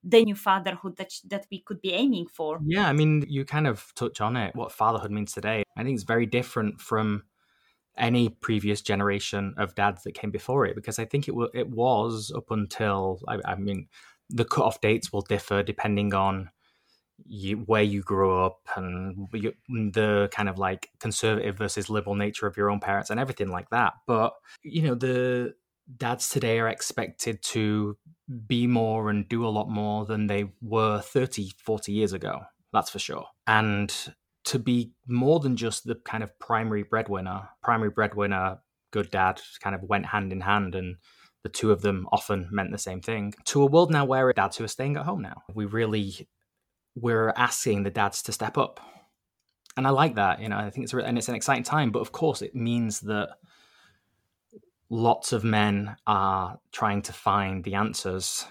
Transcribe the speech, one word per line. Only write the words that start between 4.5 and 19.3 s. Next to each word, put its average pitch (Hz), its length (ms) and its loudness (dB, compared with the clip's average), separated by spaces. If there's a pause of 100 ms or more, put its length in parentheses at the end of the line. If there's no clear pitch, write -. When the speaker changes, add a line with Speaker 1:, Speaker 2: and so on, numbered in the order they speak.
Speaker 2:
what 113 160 -8
fatherhood 110 400 0
means 104 220 -4
today. 104 320 -2 (100)
I 110 80 -6
think 135 120 0
it's 104 80 -4
very 113 220 2
different 113 540 -2
from 107 460 0 (720)
any 120 320 4
previous 104 520 -2
generation 101 760 0
of 98 180 -4
dads 101 280 2
that 104 100 -10
came - 180 -8
before 123 340 0
it, 95 120 -4
because 110 220 -8
I 113 60 -4
think 143 220 -2
it 120 80 -4
wa-, 117 180 -2
it - 160 -4
was 113 640 0
up - 160 -8
until, 98 760 -2
I, 104 160 -4
I 92 120 -4
mean, 95 340 -6 (400)
the 117 160 0
cutoff 123 340 0
dates 113 320 2
will 101 100 -2
differ 101 420 0
depending 104 500 0
on 95 360 0 (760)
you, 101 320 -6
where 107 260 4
you 101 180 2
grew 95 400 4
up - 360 -2
and 92 560 -8